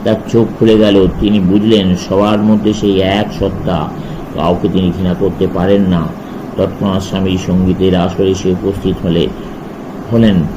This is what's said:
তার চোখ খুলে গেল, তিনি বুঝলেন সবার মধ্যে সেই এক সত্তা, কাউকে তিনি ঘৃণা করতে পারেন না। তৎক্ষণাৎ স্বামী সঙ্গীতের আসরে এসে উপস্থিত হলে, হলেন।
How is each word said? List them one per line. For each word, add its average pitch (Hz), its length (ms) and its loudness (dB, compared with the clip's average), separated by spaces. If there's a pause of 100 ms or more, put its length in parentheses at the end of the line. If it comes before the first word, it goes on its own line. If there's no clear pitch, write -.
তার 110 120 0 (160)
চোখ 113 260 0
খুলে 110 200 4
গেল, 98 280 6 (140)
তিনি 104 200 2
বুঝলেন 98 560 2 (120)
সবার 104 300 2
মধ্যে 107 340 2
সেই 101 280 2
এক 101 400 0
সত্তা, 92 480 -2 (460)
কাউকে 87 340 0
তিনি 87 300 0
ঘৃণা 90 160 0
করতে 92 400 0
পারেন 98 280 2
না। 87 240 0 (500)
তৎক্ষণাৎ 95 460 -2
স্বামী 95 340 -2 (100)
সঙ্গীতের 92 500 2
আসরে 92 340 0
এসে 92 200 -2
উপস্থিত 92 560 -2
হলে, 85 220 0 (840)
হলেন। 113 220 4 (220)